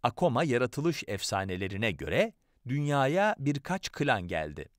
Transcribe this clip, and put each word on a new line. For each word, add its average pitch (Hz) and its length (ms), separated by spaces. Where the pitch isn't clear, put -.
Akoma 131 420
yaratılış 135 600
efsanelerine 98 840
göre 92 420
dünyaya 143 720
birkaç 143 540
klan 117 300
geldi. 78 460